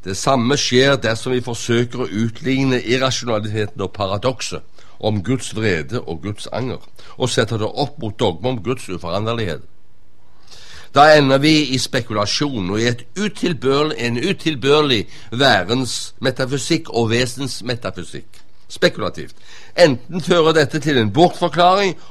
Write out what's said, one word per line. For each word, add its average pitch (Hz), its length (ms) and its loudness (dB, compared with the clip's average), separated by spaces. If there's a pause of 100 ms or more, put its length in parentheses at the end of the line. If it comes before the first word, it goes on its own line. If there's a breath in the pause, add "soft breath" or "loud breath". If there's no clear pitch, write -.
Det 92 120 -4
samme 135 440 2
skjer 135 400 4
dersom 113 320 -2
vi 123 120 0
forsøker 120 600 -2
å 85 40 -6
utligne 127 720 0
irrasjonaliteten 110 1000 -2
og 95 160 -4
paradokset 101 680 -4 (360 soft breath)
om 107 240 0
Guds 123 320 -2
vrede 107 440 0
og 80 220 -8
Guds 104 300 -8
anger, 117 300 -6 (340 loud breath)
og 123 140 0
setter 110 300 2
det 107 80 -2
opp 135 340 -4
mot 107 160 -6
dogmet 98 320 2
om 117 140 -4
Guds 120 240 -4
uforanderlighet. 92 760 -4 (1300 loud breath)
Da 143 220 10
ender 135 260 6
vi 151 320 4
i 127 80 0
spekulasjon 107 880 -2
og 104 80 0
i 117 80 2
et 123 160 0 (160)
utilbørlig, 151 800 0
en 120 200 -2
utilbørlig 147 840 2 (320 loud breath)
værens 120 920 2
metafysikk 135 720 -2
og 113 160 2
vesens 123 560 -2
metafysikk. 95 720 -8 (280)
Spekulativt. 90 680 -2 (440 loud breath)
Enten 160 440 4
fører 160 320 4
dette 156 260 2
til 139 180 2
en 107 140 2
bortforklaring, 175 840 4 (140 soft breath)